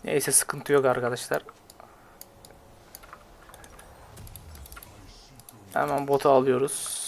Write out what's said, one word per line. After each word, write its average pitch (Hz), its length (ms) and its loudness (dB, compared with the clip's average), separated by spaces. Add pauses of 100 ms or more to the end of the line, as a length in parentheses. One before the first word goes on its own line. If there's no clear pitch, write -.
Neyse, 143 280 -2
sıkıntı 143 420 0
yok 139 120 4
arkadaşlar. 123 560 0 (4000)
Hemen 143 340 -2
botu 139 220 2
alıyoruz. 127 440 4 (340)